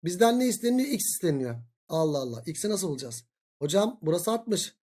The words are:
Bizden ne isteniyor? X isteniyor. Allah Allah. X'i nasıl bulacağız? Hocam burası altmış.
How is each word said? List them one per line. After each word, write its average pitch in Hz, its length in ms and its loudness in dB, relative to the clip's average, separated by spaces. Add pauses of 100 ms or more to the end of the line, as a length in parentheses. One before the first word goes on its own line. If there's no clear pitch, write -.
Bizden 220 360 4
ne 254 80 4
isteniyor? 247 420 2
X 226 160 0
isteniyor. 135 500 -2 (340)
Allah 160 280 2
Allah. 117 280 -6
X'i 165 240 -4
nasıl 190 200 -2
bulacağız? 131 360 -8 (340)
Hocam 196 420 2
burası 170 300 0
altmış. 226 440 -2 (120)